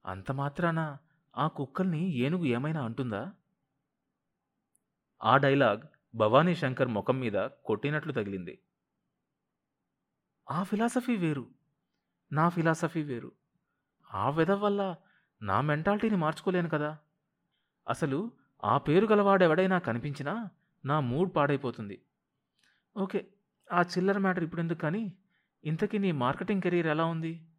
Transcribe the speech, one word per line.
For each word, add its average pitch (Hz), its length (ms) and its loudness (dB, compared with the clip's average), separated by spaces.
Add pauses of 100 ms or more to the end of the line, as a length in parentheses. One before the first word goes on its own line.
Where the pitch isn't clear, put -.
అంత 95 260 -8
మాత్రాన 151 640 0 (380)
ఆ 143 120 2
కుక్కల్ని 160 540 -2 (120)
ఏనుగు 151 300 0
ఏమైనా 139 400 0
అంటుందా?" 117 480 -4 (1900)
ఆ 117 140 6
డైలాగ్ 135 460 4 (320)
భవానీ 127 400 4
శంకర్ 131 340 -2
ముఖం 120 320 0
మీద 107 180 -2 (260)
కొట్టినట్లు 147 480 -2
తగిలింది. 98 460 -6 (1900)
ఆ 156 140 -4
ఫిలాసఫీ 233 540 -2
వేరు, 151 280 -2 (840)
నా 151 180 2
ఫిలాసఫీ 165 540 0
వేరు. 135 280 -8 (800)
ఆ 101 200 -2
వెధవ 165 280 2
వల్ల 202 240 0 (580)
నా 101 200 0
మెంటాలిటీని 202 560 0
మార్చుకోలేను 170 520 0
కదా. 151 220 -2 (960)
అసలు 143 320 -2 (440)
ఆ 107 160 4
పేరు 175 280 4
గలవాడెవడైనా 190 720 4
కనిపించినా 139 560 -4 (500)
నా 139 160 0
మూడ్ 143 340 0
పాడైపోతుంది. 131 640 -2 (1000)
ఓకే, 190 240 -4 (500)
ఆ 175 120 2
చిల్లర 185 360 0
మ్యాటర్ 180 260 0
ఇప్పుడెందుకు 165 360 -4
కానీ, 180 240 -2 (600)
ఇంతకీ 160 340 -2
నీ 196 140 0
మార్కెటింగ్ 151 500 -2
కెరీర్ 175 240 2
ఎలా 156 180 0
ఉంది? 165 280 -4 (260)